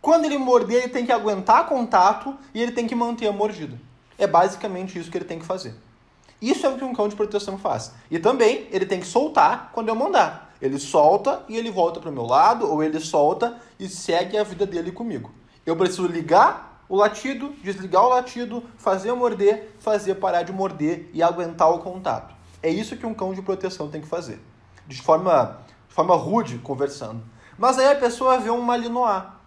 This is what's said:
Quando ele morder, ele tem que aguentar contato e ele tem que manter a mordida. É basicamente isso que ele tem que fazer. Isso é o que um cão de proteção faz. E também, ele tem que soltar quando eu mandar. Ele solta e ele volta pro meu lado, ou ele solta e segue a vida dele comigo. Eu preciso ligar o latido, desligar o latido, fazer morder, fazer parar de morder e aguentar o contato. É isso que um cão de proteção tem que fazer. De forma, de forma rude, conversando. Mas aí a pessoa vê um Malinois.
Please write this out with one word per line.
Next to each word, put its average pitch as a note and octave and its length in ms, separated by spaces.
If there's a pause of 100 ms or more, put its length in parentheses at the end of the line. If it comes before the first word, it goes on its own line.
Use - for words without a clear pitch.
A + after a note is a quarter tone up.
Quando D#4+ 240
ele C#4+ 120
morder, B3 460
ele B3 60
tem B3 180
que B3+ 60
aguentar G#3+ 560
contato A3+ 680 (160)
e A3 80
ele A#3+ 120
tem A#3 160
que B3 80
manter A#3 320
a G3+ 40
mordida. E3+ 460 (400)
É G3+ 80
basicamente F#3 720
isso E3 100
que F3+ 80
ele F3 80
tem E3 140
que E3 80
fazer. F3+ 300 (640)
Isso B3 260
é C4+ 40
o B3+ 60
que B3+ 60
um C4 100
cão G#3 140
de G#3 80
proteção G3+ 420
faz. D3+ 360 (180)
E E3 80
também, A3+ 540
ele F#3+ 120
tem F#3+ 140
que F3+ 80
soltar A#3+ 680
quando A3+ 160
eu A3+ 60
mandar. B3+ 580 (100)
Ele C3+ 160
solta - 680
e A3 80
ele A3+ 160
volta E3+ 260
pro D#3+ 140
meu B2+ 120
lado, E3+ 460
ou D#3 140
ele D#3 160
solta E3 580 (220)
e F#3+ 80
segue F#3 500
a G#3 60
vida G3 200
dele F3 280
comigo. F3 400 (340)
Eu E3 80
preciso F#3 320
ligar E3+ 840
o F#3 60
latido, B3+ 580 (120)
desligar F#3+ 400
o B3+ 40
latido, A#3+ 540 (140)
fazer F#3+ 360
morder, G#3+ 680
fazer G#3 340
parar F3 300
de E3 80
morder E3+ 600
e D#3+ 80
aguentar E3+ 480
o E3+ 120
contato. - 520 (300)
É D#3+ 80
isso G#3+ 260
que - 80
um A3+ 80
cão F#3+ 220
de F#3+ 80
proteção F#3 460
tem D3+ 120
que D3 60
fazer. C3 340 (460)
De C3+ 160
forma, D#3+ 560 (300)
de - 60
forma F3+ 200
rude, E3 440
conversando. B2 600 (380)
Mas B3+ 180
aí C4+ 160
a C#4+ 40
pessoa B3+ 420
vê A3+ 120
um A#3+ 100
Malinois. A#3+ 640 (220)